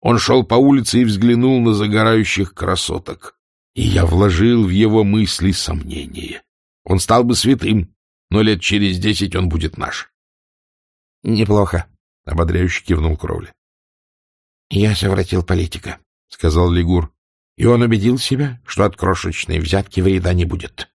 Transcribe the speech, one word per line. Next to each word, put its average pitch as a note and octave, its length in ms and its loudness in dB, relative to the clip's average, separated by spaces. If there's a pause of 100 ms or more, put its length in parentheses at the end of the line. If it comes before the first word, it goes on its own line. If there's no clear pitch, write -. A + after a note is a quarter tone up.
Он A#2+ 180 2
шёл B2+ 260 2
по - 100 -4
улице B2+ 480 4
и - 20 4
взглянул A#2+ 560 2
на A#2 120 2
загорающих G#2+ 800 0
красоток, - 840 -8 (360)
и - 80 -4
я F2 220 2
вложил G2+ 640 2
в F2+ 40 0
его G#2+ 340 4
мысли G2 480 0
сомнение. C#2+ 880 -8 (420)
Он F#2+ 140 0
стал A#2 260 2
бы A#2+ 100 0
святым, A2 600 0 (360)
но G#2 120 2
лет G#2+ 180 2
через G2+ 380 0
десять G2 380 -2
он F#2 120 0
будет D#2+ 280 -4
наш. — - 340 -10 (1120)
Неплохо, — G2+ 680 0 (360)
ободряюще E2+ 600 -2
кивнул D#2+ 320 0
Кроули. — - 360 -8 (1200)
«Я G2+ 260 2
совратил F#2+ 480 -2
политика», — - 560 -4 (280)
сказал F2 440 0
Лигур, — F2 400 0 (440)
и A#2 100 0
он A#2+ 160 4
убедил A#2 360 2
себя, C3 480 -4
что - 180 -2
от G2 120 -2
крошечной F2 640 -4
взятки F#2 400 -4
вреда F2+ 340 0
не F2 100 2
будет. - 500 -10